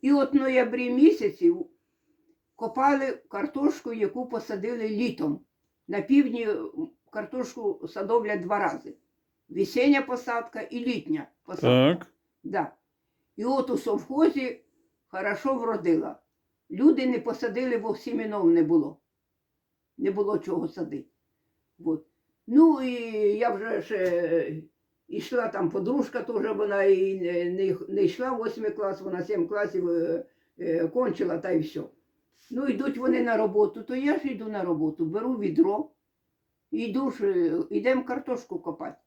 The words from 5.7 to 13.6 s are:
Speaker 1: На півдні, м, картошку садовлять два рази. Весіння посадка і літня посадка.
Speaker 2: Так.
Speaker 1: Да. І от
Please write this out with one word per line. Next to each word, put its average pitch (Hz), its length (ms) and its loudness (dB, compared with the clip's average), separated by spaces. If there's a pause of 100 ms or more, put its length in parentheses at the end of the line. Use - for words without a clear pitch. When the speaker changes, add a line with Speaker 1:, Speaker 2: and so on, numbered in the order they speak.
Speaker 1:
На 196 140 -2
півдні, 247 460 2
м, - 400 -6 (220)
картошку 214 800 -6
садовлять 214 520 0
два 196 180 -2
рази. - 360 -4 (540)
Весіння 277 540 4
посадка 233 580 -6
і - 240 -10
літня 156 420 -2 (180)
посадка. 131 500 4 (100)
Speaker 2:
Так. - 20 -20 (380)
Speaker 1:
Да. - 280 -4 (640)
І 208 80 -8
от 262 260 0